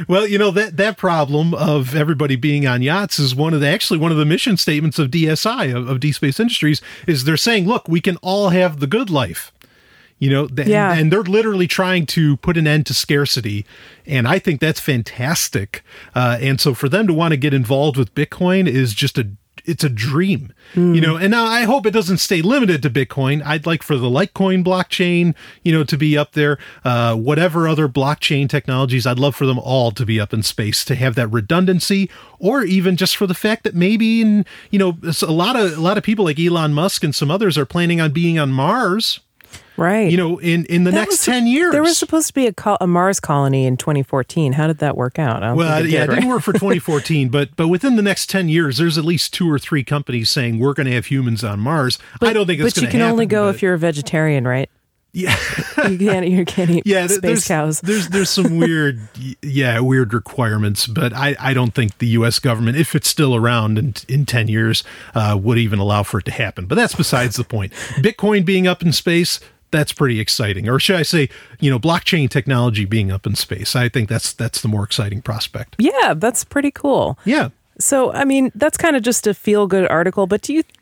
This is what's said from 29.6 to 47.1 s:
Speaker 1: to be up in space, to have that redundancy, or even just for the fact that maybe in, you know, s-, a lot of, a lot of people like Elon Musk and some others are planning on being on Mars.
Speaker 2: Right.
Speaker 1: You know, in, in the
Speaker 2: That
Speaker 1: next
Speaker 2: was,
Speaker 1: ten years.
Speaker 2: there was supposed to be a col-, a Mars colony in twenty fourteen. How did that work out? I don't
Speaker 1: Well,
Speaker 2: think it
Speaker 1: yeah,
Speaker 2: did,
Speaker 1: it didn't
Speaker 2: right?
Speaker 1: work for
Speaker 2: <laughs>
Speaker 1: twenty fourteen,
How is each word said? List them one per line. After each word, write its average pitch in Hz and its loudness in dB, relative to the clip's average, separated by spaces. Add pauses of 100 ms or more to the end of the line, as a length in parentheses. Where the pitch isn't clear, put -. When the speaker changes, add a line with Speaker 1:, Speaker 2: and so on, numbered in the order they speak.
Speaker 1:
to 110 -4
be 110 0
up 104 -4
in 110 -2
space, - -2
to 135 -2
have 127 -2
that 123 0
redundancy, 180 0 (300)
or 240 0
even 185 2
just 180 -2
for 208 0
the 180 -2
fact 214 -2
that 202 -4
maybe 220 2
in, 208 4 (260)
you 208 2
know, 180 2
s-, 170 -2
a 170 -2
lot 180 2
of, 180 0
a 160 -4
lot 185 2
of 208 -2
people 214 0
like 151 0
Elon 165 2
Musk - 0
and 151 0
some 143 -2
others 185 0
are 143 0
planning 170 0
on 160 2
being 165 0
on 143 0
Mars. 196 0 (580)
Speaker 2:
Right. 190 2
Speaker 1:
You 170 2
know, 175 -2
in, 170 0
in 175 2
the 180 2
Speaker 2:
That - 2
Speaker 1:
next 381 -2
Speaker 2:
was, - -2
Speaker 1:
ten 247 2
years. 302 2
Speaker 2:
there 294 2
was 330 2
supposed 320 0
to - -10
be 262 2
a 214 2
col-, 202 -2
a 185 0
Mars 180 2
colony 135 2
in 127 0
twenty 147 0
fourteen. 135 -2
How 151 0
did 156 -2
that 147 -2
work 127 -4
out? 117 -2
I 107 -2
don't 120 0
Speaker 1:
Well, 160 2
Speaker 2:
think 160 0
it - 0
Speaker 1:
yeah, 156 2
Speaker 2:
did, 143 0
Speaker 1:
it - 2
didn't - 2
Speaker 2:
right? 254 0
Speaker 1:
work 190 -2
for 196 -2
Speaker 2:
<laughs> - 2
Speaker 1:
twenty 190 -2
fourteen, 147 -2